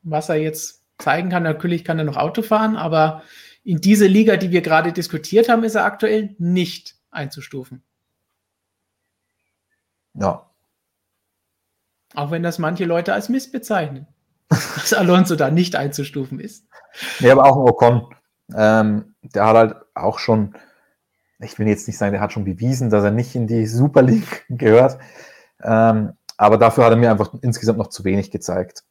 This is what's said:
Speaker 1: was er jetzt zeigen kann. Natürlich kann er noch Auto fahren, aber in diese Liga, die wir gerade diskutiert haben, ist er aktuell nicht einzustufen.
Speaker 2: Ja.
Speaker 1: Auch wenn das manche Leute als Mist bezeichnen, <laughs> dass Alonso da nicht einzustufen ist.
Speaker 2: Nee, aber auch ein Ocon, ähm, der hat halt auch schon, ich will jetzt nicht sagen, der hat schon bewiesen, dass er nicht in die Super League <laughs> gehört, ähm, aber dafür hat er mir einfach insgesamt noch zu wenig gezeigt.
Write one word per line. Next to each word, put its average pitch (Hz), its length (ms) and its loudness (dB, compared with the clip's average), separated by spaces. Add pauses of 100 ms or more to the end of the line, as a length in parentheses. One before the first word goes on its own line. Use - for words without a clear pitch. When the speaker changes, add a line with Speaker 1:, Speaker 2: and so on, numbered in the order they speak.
Speaker 1:
was 156 240 -6
er 165 80 -2
jetzt 156 480 -8 (140)
zeigen 170 320 -4
kann. 175 140 -2
Natürlich 165 420 -4
kann 160 140 -4
er 156 40 -4
noch 147 140 -6
Auto 170 240 -4
fahren, 220 340 0
aber 160 480 -2 (400)
in 170 160 -4
diese 208 280 4
Liga, 214 280 4
die 185 160 -4
wir 175 100 2
gerade 160 300 0
diskutiert 180 560 -2
haben, 233 160 2
ist 220 120 -4
er 190 100 0
aktuell 214 520 -4
nicht 175 580 -4 (140)
einzustufen. 139 720 -14 (2250)
Speaker 2:
Ja. - 340 -6 (1700)
Speaker 1:
Auch 147 160 -6
wenn 170 120 -4
das 170 160 -6
manche 170 260 -4
Leute 170 280 -2
als 202 160 -6
Mist 262 240 -6
bezeichnen, 151 540 -6 (200)
<laughs> - 220 -20
dass - 440 -4
Alonso 180 420 2
da 143 140 0
nicht 175 280 0
einzustufen 139 640 -8
ist. - 240 -20 (560)
Speaker 2:
Nee, 123 100 8
aber 135 140 6
auch 139 100 8
ein 131 140 4
Ocon, 120 460 2 (380)
ähm, 107 680 0
der 104 240 -2
hat 110 100 4
halt 113 200 4 (180)
auch - 260 -6
schon, 110 360 -2 (840)
ich - 200 -18
will 107 80 0
jetzt 101 200 -2
nicht 107 100 -10
sagen, 101 160 -2
der 98 80 -4
hat 104 120 -6
schon 107 100 -8
bewiesen, 117 460 -4
dass 107 160 2
er 104 60 2
nicht 120 240 -4
in 113 120 -4
die 113 180 -2
Super 131 360 2
League 127 440 0
<laughs> - 40 -20
gehört, 123 480 4 (680)
ähm, 110 500 2 (240)
aber 104 200 6
dafür 117 280 4
hat 113 60 6
er 113 60 4
mir 117 140 4
einfach 104 300 -2
insgesamt 117 380 -2
noch 107 80 -4
zu - 160 -16
wenig 98 280 -2
gezeigt. - 600 -8